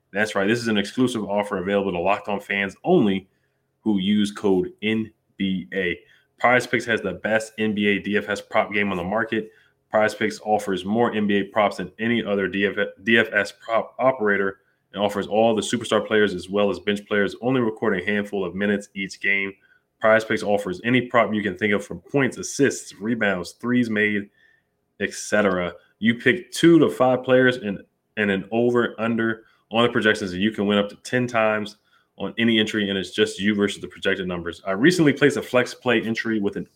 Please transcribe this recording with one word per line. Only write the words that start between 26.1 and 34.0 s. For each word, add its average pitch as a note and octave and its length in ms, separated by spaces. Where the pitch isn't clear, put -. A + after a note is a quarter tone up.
pick A#2+ 340
two E3+ 300
to D3 100
five B2+ 320
players B2+ 360
and, G2+ 200
and G2+ 160
an G2 180
over A#2+ 480
under A2+ 460
on A#2 140
the A#2+ 80
projections, G#2+ 400
and F2+ 100
you G#2+ 80
can G#2 160
win G#2 100
up G2+ 120
to - 160
ten B2 240
times G#2+ 480
on F#2+ 180
any A#2 220
entry, G#2+ 320
and G2 80
it's F2+ 140
just G#2+ 260
you G#2 160
versus G2 260
the F2+ 60
projected F#2+ 400